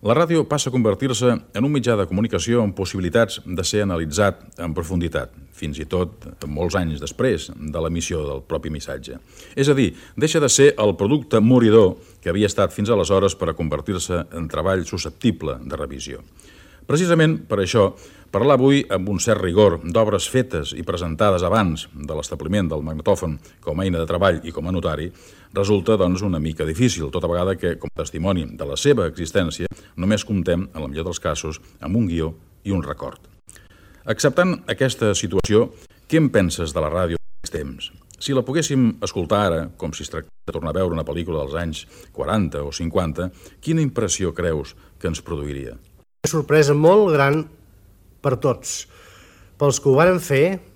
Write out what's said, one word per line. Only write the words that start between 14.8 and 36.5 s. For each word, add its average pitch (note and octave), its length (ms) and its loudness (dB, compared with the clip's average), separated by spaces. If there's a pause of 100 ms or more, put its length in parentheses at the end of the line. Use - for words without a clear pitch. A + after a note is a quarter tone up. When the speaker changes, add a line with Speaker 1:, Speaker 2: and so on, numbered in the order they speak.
Speaker 1:
susceptible D#2+ 760 -4
de C2 160 -10
revisió. C#2 440 -10 (640)
Precisament D#3+ 640 2
per G#2 140 -2
això, F#2+ 320 4 (360)
parlar B2+ 280 4
avui C#3 320 4
amb F#2 180 -2
un G2 120 -2
cert G#2+ 200 2
rigor F#2 440 4
d'obres G2+ 440 0
fetes F2+ 480 -2
i E2+ 60 -10
presentades F2 600 0
abans F2+ 520 0
de D2 200 -10
l'establiment E2 540 -4
del D2+ 140 -4
magnetòfon D#2 560 -2 (220)
com D#2 200 -6
a G2 40 -2
eina F2+ 180 0
de - 40 -2
treball F2 380 2
i E2 80 -10
com D2 160 -8
a F#2 40 -2
notari D#2+ 340 -4 (480)
resulta, G2+ 420 2
doncs, F#2 240 2
una F#2 200 -2
mica D#2 260 -4
difícil, D#2+ 440 0
tota F2+ 200 -4
vegada F2+ 260 0
que, E2+ 220 -4
com D#2+ 100 -10
a - 140 -8
testimoni E2+ 420 -2 (140)
de - 80 -8
la C#2+ 100 -6
seva B2 300 2
existència, E2 600 -4 (300)
només G2+ 300 0
comptem, F2 480 -2
en D#2+ 80 -10
el C2+ 80 -8
millor D2+ 160 -6
dels F2 140 -8
casos, D#2 400 -6 (200)
amb F2 160 -4
un A2+ 140 2
guió D#2+ 240 -2 (300)
i G2+ 100 -4
un E2+ 80 -2
record. - 380 -10 (840)
Acceptant D#3 540 0 (100)
aquesta A#2+ 460 0
situació, G2+ 560 4 (400)
què D#3 80 4
en D3+ 100 4
penses E2+ 460 0